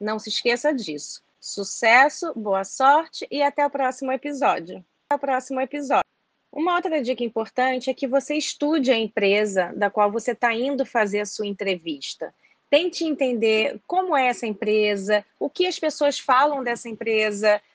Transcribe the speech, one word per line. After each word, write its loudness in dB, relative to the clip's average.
Não -4
se -12
esqueça 0
disso. -8
Sucesso, 2
boa -2
sorte 2
e 0
até 2
o 2
próximo -2
episódio. -2
Até 0
o 0
próximo -2
episódio. 0
Uma 0
outra 0
dica -2
importante -2
é 0
que -4
você 0
estude 0
a 4
empresa 0
da 0
qual 2
você -2
tá 0
indo -2
fazer 0
a -4
sua -6
entrevista. -6
Tente 0
entender 0
como 0
é 4
essa -4
empresa, 0
o -2
que 0
as -4
pessoas 0
falam 4
dessa -6
empresa 0